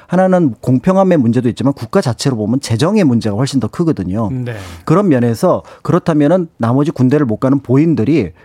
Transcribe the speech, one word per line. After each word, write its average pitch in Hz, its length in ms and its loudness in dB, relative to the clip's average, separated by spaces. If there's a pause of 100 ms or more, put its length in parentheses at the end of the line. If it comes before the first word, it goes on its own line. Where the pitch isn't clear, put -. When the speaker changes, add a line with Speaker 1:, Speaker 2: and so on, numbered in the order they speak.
Speaker 1:
하나는 180 560 0
공평함의 185 560 2
문제도 117 320 0
있지만 127 240 -2
국가 - 260 -4
자체로 131 380 -2
보면 107 240 -2
재정의 175 420 0
문제가 110 320 0
훨씬 131 240 -2
더 110 80 -2
크거든요. 104 640 -2
Speaker 2:
네. 123 240 -8 (300)
Speaker 1:
그런 190 240 2
면에서 120 540 2 (180)
그렇다면은 165 760 0
나머지 131 360 0
군대를 139 340 2
못 107 160 -2
가는 135 180 0
보인들이 131 720 0 (140)